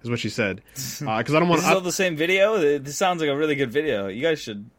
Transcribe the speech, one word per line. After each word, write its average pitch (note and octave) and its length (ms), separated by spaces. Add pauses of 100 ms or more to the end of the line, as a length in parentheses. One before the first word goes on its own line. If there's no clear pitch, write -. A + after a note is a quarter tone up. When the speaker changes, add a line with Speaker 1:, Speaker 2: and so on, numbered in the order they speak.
Speaker 1:
is A#2+ 60
what A#2 100
she A2 80
said. G2+ 380
Speaker 2:
<laughs> - 40 (340)
Speaker 1:
Uh, A2 200
'cause C#3 100
I D#3+ 60
don't F3 80
wanna, E3+ 140
Speaker 2:
Is - 20
this D#3 80
Speaker 1:
I - 20
Speaker 2:
all F#3+ 60
the F3+ 100
same F3+ 240
video? F#3+ 480
It, C#3+ 220
this C#3+ 120
sounds F3+ 240
like D#3 80
a C#3 80
really D3+ 200
good C3 160
video. B2 340
You G2+ 160
guys D#3+ 160
should G#2+ 400